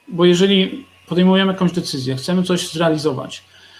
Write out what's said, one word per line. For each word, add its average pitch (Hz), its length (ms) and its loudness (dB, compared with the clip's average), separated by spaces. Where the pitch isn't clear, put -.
bo 175 180 0
jeżeli 190 600 2
podejmujemy 185 440 2
jakąś 185 200 0
decyzję, 131 440 -6
chcemy 180 280 -2
coś 180 260 -2
zrealizować, 156 720 -4